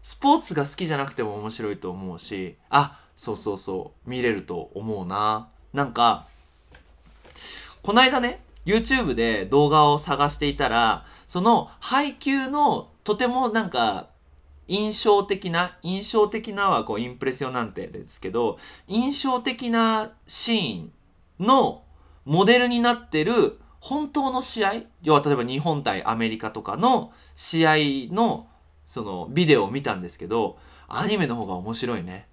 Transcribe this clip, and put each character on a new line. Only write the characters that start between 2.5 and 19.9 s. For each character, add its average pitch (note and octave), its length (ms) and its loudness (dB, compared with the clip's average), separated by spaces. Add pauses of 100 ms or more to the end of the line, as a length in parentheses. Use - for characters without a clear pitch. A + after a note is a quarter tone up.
あ、 C#3+ 300 2 (160)
そ - 160 -8
う G2+ 40 -4
そ G#2 180 -6
う F#2 40 -10
そ - 340 -8 (140)
う、 - 20 -16
見 B2+ 140 -4
れ A#2+ 100 2
る F#2+ 100 -4
と F2+ 320 -10
思 G#2 280 -6
う - 20 -8
な。 G#2+ 440 -2 (240)
な C#3+ 120 0
ん A#2+ 80 -8
か、 A#2 340 2 (1600)
こ G3 100 -2
の A#3 80 8
間 C4 200 4
ね、 A#3+ 220 -6 (220)
YouTube A3+ 500 0
で A2 320 0
動 C#3+ 220 4
画 D3+ 180 8
を D3 120 4
探 C#3+ 320 0
し - 80 -12
て D3 80 -2
い C#3+ 100 -2
た C3+ 120 0
ら、 A2+ 360 2 (220)
そ F3+ 160 -4
の A3 280 4 (100)
配 C#4 340 -2
給 C4+ 340 -2
の C#4+ 420 0 (140)
と G#3 120 0
て B3 100 0
も B3 240 0
な A3 140 0
ん F3 60 -6
か、 A2+ 360 0 (600)
印 G#3 260 -2 (120)
象 G3+ 200 6
的 G3 260 -4
な、 F3 320 -2
印 F#3+ 300 -6
象 G#3 160 4
的 A3 260 -6
な G3 160 0
は A#2 140 2
こ A2 100 -6
う、 G#2+ 60 -4
イ B2 60 -4
ン B2 100 -12
プ C3+ 100 -6
レ C3+ 60 -2
ッ - 20 -6
シ C#3 100 -6
ョ C3 60 -4
ナ B2 140 -4
ン G2+ 80 -10
テ - 160 -10
で - 200 -14
す - 120 -16
け - 100 -8
ど、 A2+ 280 -2 (280)
印 A#3+ 240 0 (120)
象 B3+ 180 0
的 B3+ 280 -6
な A3+ 440 0 (140)